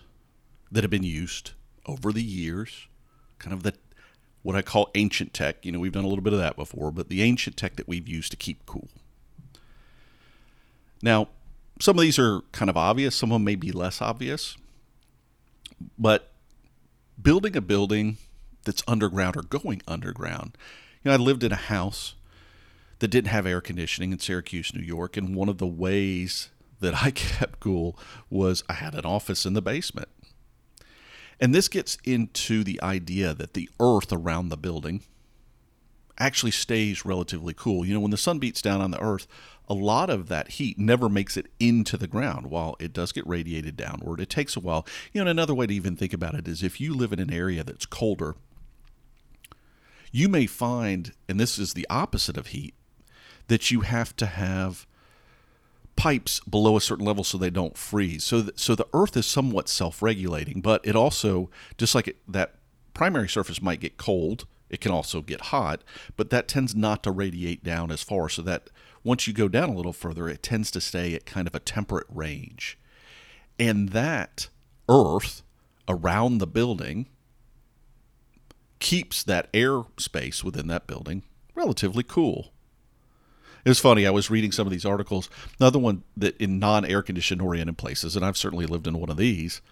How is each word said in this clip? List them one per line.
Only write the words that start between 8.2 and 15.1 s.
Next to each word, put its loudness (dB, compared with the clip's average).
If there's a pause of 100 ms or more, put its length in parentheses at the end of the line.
to -10
keep -10
cool. -12 (2250)
Now, 6 (520)
some 6
of 8
these 6
are 4 (100)
kind 0
of 2
obvious, 2
some 2
of 4
them 2
may 2
be -4
less -4
obvious, -6 (1400)